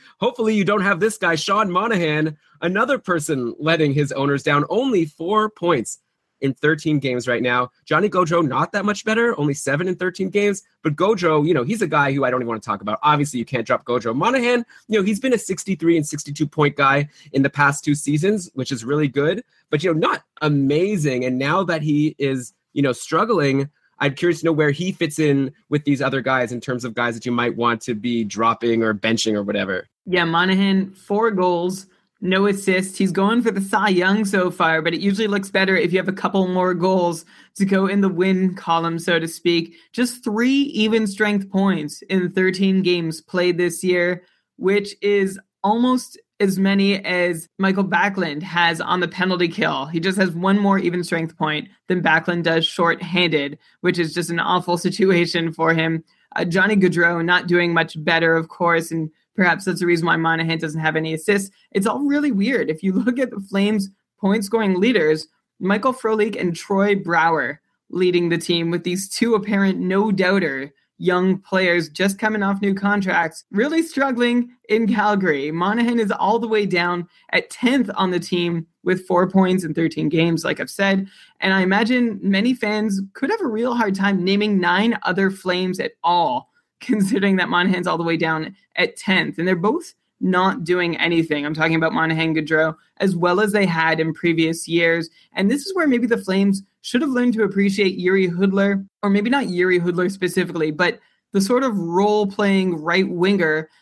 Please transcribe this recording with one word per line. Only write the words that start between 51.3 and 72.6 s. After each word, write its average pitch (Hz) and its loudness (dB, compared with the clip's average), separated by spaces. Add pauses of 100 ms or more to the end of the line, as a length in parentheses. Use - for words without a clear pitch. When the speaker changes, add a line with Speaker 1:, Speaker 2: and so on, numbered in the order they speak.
Speaker 2:
point 151 -4 (180)
than 185 0
Backlund 165 2
does 165 2
shorthanded, 165 0 (220)
which 175 0
is 165 -2
just 170 -4
an 170 -2
awful 175 0
situation 175 0
for 165 2
him. 165 0 (320)
Uh, 170 -2
Johnny 190 2
Gaudreau 170 2
not 180 2
doing 175 2
much 165 0
better, 165 2
of 160 -2
course, 165 0
and 160 -4 (260)
perhaps 180 2
that's 170 -2
the 175 -2
reason 175 2
why 165 2
Monahan 165 0
doesn't 160 -4
have 160 0
any 160 -2
assists. 196 -2 (220)
It's 196 0
all 247 -2
really 285 0
weird. 196 0
If 160 -4
you 190 0
look 240 0
at 247 -2
the 202 -10
Flames' 196 0 (300)
point-scoring 202 0
leaders, 160 2 (340)
Michael 208 0
Frolik 220 0
and 180 0
Troy 202 0
Brouwer 165 0 (280)
leading 175 2
the 170 0
team, 165 -2
with 170 -2
these 180 -4
two 226 0
apparent 196 0
no-doubter 185 0 (240)
young 180 2
players 175 0
just 196 -2
coming 214 -2
off 196 -2